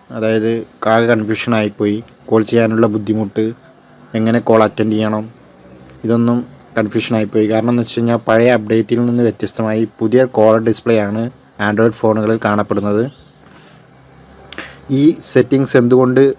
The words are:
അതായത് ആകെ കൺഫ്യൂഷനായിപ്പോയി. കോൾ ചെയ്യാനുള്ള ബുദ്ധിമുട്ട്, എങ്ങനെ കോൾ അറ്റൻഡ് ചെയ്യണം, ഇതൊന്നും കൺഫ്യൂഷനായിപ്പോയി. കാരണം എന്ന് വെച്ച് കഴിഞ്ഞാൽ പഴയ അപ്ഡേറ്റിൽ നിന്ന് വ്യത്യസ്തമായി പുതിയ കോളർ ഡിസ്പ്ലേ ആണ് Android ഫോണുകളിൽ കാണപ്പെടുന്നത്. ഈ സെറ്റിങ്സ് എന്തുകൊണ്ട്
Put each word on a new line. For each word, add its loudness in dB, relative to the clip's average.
അതായത് -2
ആകെ 2
കൺഫ്യൂഷനായിപ്പോയി. -2
കോൾ 2
ചെയ്യാനുള്ള 2
ബുദ്ധിമുട്ട്, -4
എങ്ങനെ 0
കോൾ 4
അറ്റൻഡ് 0
ചെയ്യണം, -2
ഇതൊന്നും -2
കൺഫ്യൂഷനായിപ്പോയി. -2
കാരണം 0
എന്ന് 0
വെച്ച് -8
കഴിഞ്ഞാൽ 0
പഴയ 2
അപ്ഡേറ്റിൽ 0
നിന്ന് 0
വ്യത്യസ്തമായി -4
പുതിയ 2
കോളർ 4
ഡിസ്പ്ലേ 0
ആണ് -4
Android 2
ഫോണുകളിൽ 0
കാണപ്പെടുന്നത്. -2
ഈ 2
സെറ്റിങ്സ് 0
എന്തുകൊണ്ട് 4